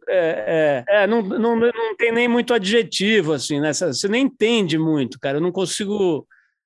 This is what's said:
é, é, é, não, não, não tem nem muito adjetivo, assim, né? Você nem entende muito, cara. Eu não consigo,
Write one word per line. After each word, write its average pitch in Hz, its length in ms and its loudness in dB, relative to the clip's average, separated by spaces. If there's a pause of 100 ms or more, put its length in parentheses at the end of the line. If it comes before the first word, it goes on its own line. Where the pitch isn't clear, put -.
é, 160 800 0
é, 208 180 4
é, - 20 2
não, 226 160 0
não, 226 340 -2
não 226 400 0
tem 233 160 0
nem 240 160 2
muito 240 240 0
adjetivo, 202 800 2
assim, 143 260 -2
né? 151 140 0
Você 156 340 -2
nem 247 200 2
entende 214 500 0
muito, 156 420 0
cara. 143 200 -4
Eu - 20 -2
não 180 100 0
consigo, 190 760 -2 (400)